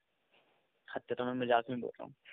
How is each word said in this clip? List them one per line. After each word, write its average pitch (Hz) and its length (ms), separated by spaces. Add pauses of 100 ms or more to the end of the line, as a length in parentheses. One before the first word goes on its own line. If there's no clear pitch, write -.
(960)
हत्या - 200
तो 123 100
मैं 123 80
मजाक 123 360
में 123 120
बोल - 80
रहा - 140
हूँ। 131 100 (200)